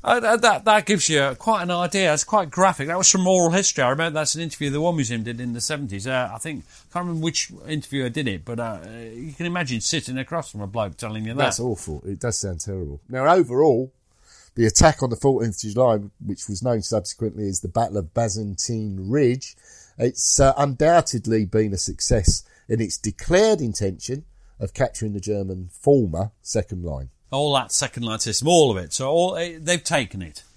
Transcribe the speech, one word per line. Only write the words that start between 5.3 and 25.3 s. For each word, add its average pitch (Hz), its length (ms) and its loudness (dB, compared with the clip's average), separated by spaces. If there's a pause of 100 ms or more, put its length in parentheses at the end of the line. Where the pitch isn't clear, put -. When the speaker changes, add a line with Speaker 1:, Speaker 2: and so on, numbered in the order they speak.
Speaker 1:
in 120 120 -6
the 117 80 -6
seventies. 120 460 -6
Uh, 127 260 0
I 113 40 -14
think, 151 280 -10
I - 280 -20
can't 175 120 -4
remember 165 180 -4
which - 280 -4 (160)
interviewer 139 420 -4
did 135 180 -4
it, 90 180 -6
but, 117 140 -8
uh, 110 200 -8 (340)
you 143 200 -14
can 170 120 -8
imagine 165 360 -4
sitting 131 360 -4
across 156 340 -8
from 104 100 -12
a 101 60 -8
bloke 101 300 -4
telling 110 280 -8
you 113 80 -8
that. 135 40 -6
Speaker 2:
That's 135 220 0
awful. 101 460 -6
It 98 140 -8
does 117 180 -4
sound 90 240 -6
terrible. 85 480 -8
Now, 131 180 -2
overall, 135 640 4 (640)
the 113 100 2
attack 151 380 6
on 127 60 -2
the 113 80 -4
fourteenth 117 460 0
of 107 80 -6
July, 117 260 4 (280)
which 101 220 -8
was 101 160 -6
known 120 180 0
subsequently 107 680 -4
as 95 100 -4
the - 80 -8
Battle 104 300 -2
of 80 160 -6
Bazentine 107 840 -4 (120)
Ridge, 131 460 2 (420)
it's, - 420 0
uh, 135 180 8
undoubtedly 139 880 2
been 107 280 2
a 92 40 -4
success - 680 0 (260)
in 110 120 0
its 95 160 -4
declared 180 640 2
intention 113 640 -4 (380)
of - 120 -6
capturing 113 380 -2
the 101 100 -6
German 95 520 -6